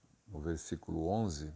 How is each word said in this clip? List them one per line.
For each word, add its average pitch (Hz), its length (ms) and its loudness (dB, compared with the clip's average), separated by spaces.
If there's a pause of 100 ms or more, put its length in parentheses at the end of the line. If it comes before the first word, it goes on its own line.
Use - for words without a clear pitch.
(280)
no 76 120 -6
versículo 80 680 0
onze, 87 480 2